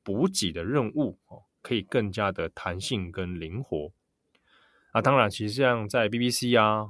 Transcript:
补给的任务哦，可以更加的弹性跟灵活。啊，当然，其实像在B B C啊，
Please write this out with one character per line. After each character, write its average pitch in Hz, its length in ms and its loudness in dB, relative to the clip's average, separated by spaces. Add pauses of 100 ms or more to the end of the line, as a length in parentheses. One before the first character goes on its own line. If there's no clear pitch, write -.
补 104 260 0
给 95 240 -2
的 85 100 -6
任 120 280 -2
务 101 260 -2 (100)
哦， - 140 -20 (220)
可 - 100 -4
以 110 80 0
更 104 300 -2
加 101 200 0
的 87 180 -6
弹 90 300 -6
性 92 320 -4
跟 90 280 -6
灵 85 240 -8
活。 76 280 -6 (1000)
啊， 113 100 2
当 135 160 6
然， 113 100 6
其 104 200 -4
实 104 80 -4
像 123 340 2
在 117 180 2
B 117 120 -2
B 123 100 2
C 120 260 0
啊， 107 340 6